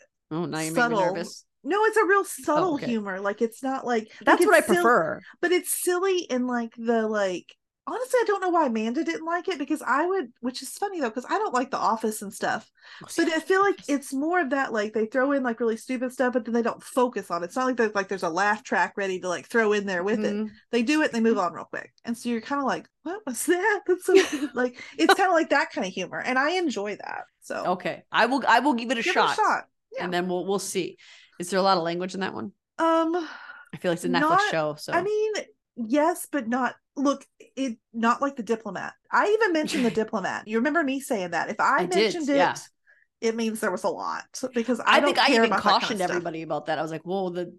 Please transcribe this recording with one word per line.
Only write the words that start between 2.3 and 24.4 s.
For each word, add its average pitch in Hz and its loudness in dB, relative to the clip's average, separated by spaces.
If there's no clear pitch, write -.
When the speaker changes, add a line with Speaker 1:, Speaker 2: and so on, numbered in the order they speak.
Speaker 1:
Oh, - 0
okay. - -6
Speaker 2:
humor. 202 -4
Like, 202 -4
it's 226 -2
not 262 -4
like, 226 0
like, 220 -16
Speaker 1:
That's 339 6
what 370 8
Speaker 2:
it's - 4
Speaker 1:
I - 4
Speaker 2:
sil-, 349 4
Speaker 1:
prefer. 226 4
Speaker 2:
but 349 0
it's 359 2
silly 359 2
in, 247 -2
like, 233 -4
the, 226 2
like, 196 -2
honestly, 480 -2
I 453 4
don't 403 0
know 370 0
why 339 4
Amanda 233 -2
didn't 320 -6
like 339 -2
it, 349 -2
because 285 -4
I 269 0
would, 359 -2
which 254 -6
is 254 -12
funny, 392 -6
though, 233 -2
'cause 240 -8
I 339 0
don't 403 -2
like 247 0
The - -4
Office 214 -2
and 196 -12
stuff. 170 -4
Speaker 1:
Oh, - -16
see, 330 0
Speaker 2:
But 330 2
I 320 0
feel 381 4
like 403 4
Speaker 1:
Office. - -8
Speaker 2:
it's 285 -2
more 320 0
of 285 0
that, 269 0
like, 214 -2
they 220 0
throw 262 0
in, 269 0
like, 233 -2
really 226 0
stupid 254 -6
stuff, 247 0
but 247 -2
then 233 -4
they 233 2
don't 220 -4
focus 247 -2
on 175 -4
it. 175 -4
It's - -18
not 254 -2
like 254 0
there's, 214 2
like, 196 -2
there's 190 -4
a 170 0
laugh 202 0
track 190 0
ready 190 -2
to, 180 -8
like, 160 -6
throw 220 2
in 208 0
there 180 -2
with 214 0
it. 208 -2
Speaker 1:
Mm-hmm. 214 -4
Speaker 2:
They 240 2
do 302 2
it, - 0
they 226 -2
move 226 4
Speaker 1:
Mm-hmm. 185 2
Speaker 2:
on 165 -6
real 113 -10
quick. - -12
And 233 -6
so - -8
you're 233 -2
kinda 285 -4
like, 226 -2
"What 381 -8
was 247 -6
<laughs> - -
that?" 370 2
That's 359 0
so, 370 4
Speaker 1:
<laughs> 302 4